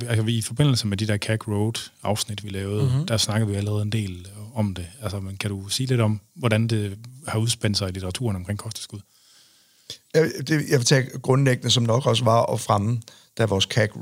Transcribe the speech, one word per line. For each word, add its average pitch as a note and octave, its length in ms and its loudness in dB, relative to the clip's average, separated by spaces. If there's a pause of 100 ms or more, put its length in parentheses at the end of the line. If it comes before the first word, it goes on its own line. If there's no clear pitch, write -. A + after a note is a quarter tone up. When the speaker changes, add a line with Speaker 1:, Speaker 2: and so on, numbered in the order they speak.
Speaker 1:
altså, A2+ 140 2
vi, A2+ 160 0
i A2 40 -2
forbindelse A#2+ 440 2
med G2 100 0
de G#2+ 100 -2
der G#2 100 0
cag A2 320 -4
Road-afsnit, G#2 960 -4
vi G#2 40 -10
lavede, G2+ 480 0
Speaker 2:
Mhm. D#3 100 0
Speaker 1:
der A#2 100 0
snakkede G#2+ 340 0
vi G2+ 60 -2
allerede G#2 260 0
en G#2 100 -2
del F#2 340 -4 (280)
om G#2 200 0
det. F2+ 120 -8 (160)
Altså, G2+ 180 -6
men F#2+ 160 -10
kan G2+ 140 -4
du G2 180 -6
sige C3 180 -2
lidt B2+ 140 2
om, G#2+ 200 4 (160)
hvordan A2+ 320 2
det G#2 300 -2 (300)
har A2+ 100 -2
udspændt A2+ 400 0
sig G2 100 -2
i F2+ 40 -6
litteraturen F#2+ 440 -4
omkring F#2+ 220 -6
kosttilskud? - 420 -12 (1120)
Speaker 2:
Jeg, D#3+ 240 4
det, C3+ 120 -6
jeg D3+ 280 2
vil A#2+ 60 2
tage C3+ 180 6 (200)
grundlæggende, B2+ 480 2
som A#2 120 2
nok A#2 240 2
også A#2 180 2
var A#2 220 4
at A#2 140 0
fremme, A2 400 0 (380)
da A#2 80 4
vores G2 180 2
cag - 380 0